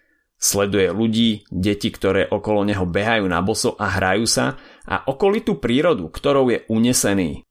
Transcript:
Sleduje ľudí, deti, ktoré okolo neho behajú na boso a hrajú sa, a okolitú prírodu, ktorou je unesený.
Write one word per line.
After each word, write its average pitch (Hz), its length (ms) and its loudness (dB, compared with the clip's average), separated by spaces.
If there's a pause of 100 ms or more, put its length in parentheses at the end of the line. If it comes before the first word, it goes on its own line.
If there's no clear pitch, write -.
(380)
Sleduje 98 560 0
ľudí, 110 560 0
deti, 101 400 -2
ktoré 95 400 0
okolo 104 320 0
neho 98 240 0
behajú 101 400 0
na 87 160 0
boso 110 320 -2
a 101 240 -4
hrajú 98 320 0
sa, 131 240 0 (320)
a - 240 -4
okolitú 202 480 0
prírodu, 127 560 0
ktorou 135 400 2
je - 160 -2
unesený. 104 800 0